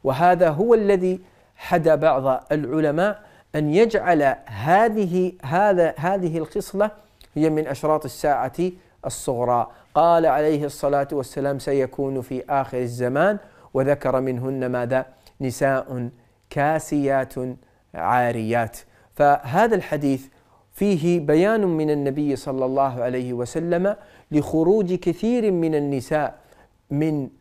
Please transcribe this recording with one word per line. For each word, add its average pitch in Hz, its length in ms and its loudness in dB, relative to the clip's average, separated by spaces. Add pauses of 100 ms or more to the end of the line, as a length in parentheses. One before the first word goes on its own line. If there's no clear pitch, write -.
وهذا 170 440 4
هو 202 260 4
الذي 190 460 2 (360)
حدى 160 400 2
بعض 135 560 2
العلماء 156 720 -2 (320)
أن 151 200 0
يجعل 180 600 2 (100)
هذه، 180 840 0 (100)
هذا، 175 560 2
هذه 170 400 -2
الخصلة 202 520 -4 (440)
هي 156 160 2
من 151 160 -2
أشراط 151 380 -2
الساعة 139 520 -2 (500)
الصغرى. 120 640 -2 (240)
قال 165 320 4
عليه 151 380 2
الصلاة 143 480 -2
والسلام: 139 460 -4
"سيكون 135 640 -2
في 127 300 -8
آخر 131 280 -2
الزمان"، 127 600 -2 (360)
وذكر 135 460 0
منهن 131 460 -4
ماذا؟ 123 400 -2 (340)
نساء 131 680 -2 (420)
كاسيات 143 840 -2 (600)
عاريات. 113 840 -2 (380)
فهذا 147 600 2
الحديث 143 520 -2 (460)
فيه 175 480 2
بيان 180 460 2
من 156 240 0
النبي 143 460 0
صلى 131 280 -4
الله 131 380 0
عليه 123 300 -4
وسلم 170 640 -2 (360)
لخروج 170 600 2
كثير 196 560 0
من 165 240 0
النساء 143 640 -2 (520)
من 147 380 -2 (120)